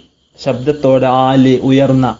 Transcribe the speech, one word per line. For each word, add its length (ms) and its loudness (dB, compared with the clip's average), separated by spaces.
ശബ്ദത്തോടെ, 680 -2
ആലി 420 2
ഉയർന്ന, 580 0